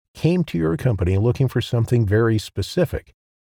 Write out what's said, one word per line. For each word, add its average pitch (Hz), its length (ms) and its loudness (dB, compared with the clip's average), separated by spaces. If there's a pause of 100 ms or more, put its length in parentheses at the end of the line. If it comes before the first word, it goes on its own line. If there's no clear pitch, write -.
(140)
came 170 300 0
to - 140 -4
your 160 180 0
company 95 420 0
looking 120 300 2
for 127 120 -2
something 117 460 0
very 110 320 2
specific, - 760 -4 (380)